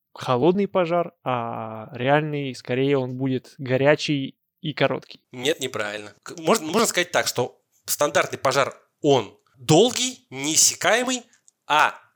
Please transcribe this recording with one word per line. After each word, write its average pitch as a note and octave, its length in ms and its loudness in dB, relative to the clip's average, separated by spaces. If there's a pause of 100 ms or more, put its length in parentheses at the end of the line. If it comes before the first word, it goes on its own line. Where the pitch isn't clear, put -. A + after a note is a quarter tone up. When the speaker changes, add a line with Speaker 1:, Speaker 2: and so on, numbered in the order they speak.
(140)
Speaker 1:
холодный F3 540 0
пожар, F3 440 0 (120)
а A#2 680 -6
реальный, C#3+ 640 0
скорее, C3+ 440 0
он B2+ 180 -4
будет C3 420 -4
горячий C3+ 800 0 (220)
и D3+ 140 -8
короткий? - 460 -2 (120)
Speaker 2:
Нет, C3+ 280 -2
неправильно. G#2 640 -6
К-, - 180 -16
можно, D#3+ 260 0
можно G#3+ 200 0
сказать - 240 -2
так, A#2+ 160 0
что - 340 -4 (260)
стандартный D3 520 -2
пожар, C3 420 0 (220)
он B2 340 2 (200)
долгий, A#3 760 2
неиссякаемый, F3+ 920 0 (420)
а D3 280 2 (220)